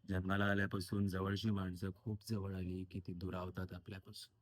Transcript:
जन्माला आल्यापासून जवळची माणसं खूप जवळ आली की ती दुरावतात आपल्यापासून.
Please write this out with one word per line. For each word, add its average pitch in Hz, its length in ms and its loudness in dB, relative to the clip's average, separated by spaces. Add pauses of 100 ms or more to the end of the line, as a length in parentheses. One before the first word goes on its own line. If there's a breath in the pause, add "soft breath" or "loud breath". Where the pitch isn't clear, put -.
जन्माला 95 360 4
आल्यापासून 101 640 4
जवळची 95 420 2
माणसं 95 460 0
खूप 107 320 -6
जवळ 98 280 -2
आली 92 280 -2
की 92 240 -8
ती 92 60 -6
दुरावतात 90 600 -4
आपल्यापासून. 95 680 -12